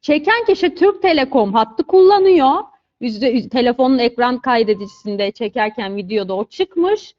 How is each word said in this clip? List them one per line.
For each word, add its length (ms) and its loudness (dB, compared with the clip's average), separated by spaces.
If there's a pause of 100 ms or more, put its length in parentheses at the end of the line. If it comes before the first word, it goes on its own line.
Çeken 440 0
kişi 300 0
Türk 260 0
Telekom 520 0
hattı 300 -2
kullanıyor. 720 4 (460)
Yüzde, 280 -4
yüz, 220 -2
telefonun 480 0
ekran 420 -2
kaydedicisinde 920 -4
çekerken 640 -6
videoda 380 -6
o 120 -4
çıkmış. 720 -4